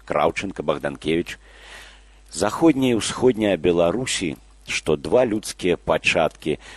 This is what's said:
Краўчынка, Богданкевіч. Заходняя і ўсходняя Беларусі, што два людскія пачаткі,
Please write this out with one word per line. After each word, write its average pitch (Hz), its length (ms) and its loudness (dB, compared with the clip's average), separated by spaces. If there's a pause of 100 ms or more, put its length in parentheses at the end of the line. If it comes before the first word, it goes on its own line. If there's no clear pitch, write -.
Краўчынка, 80 560 -2
Богданкевіч. 73 720 -4 (960)
Заходняя 127 640 2
і 101 80 -2
ўсходняя 107 560 2
Беларусі, 87 800 0 (260)
што - 300 -2
два 90 320 2
людскія 95 480 -2
пачаткі, 80 800 -2 (200)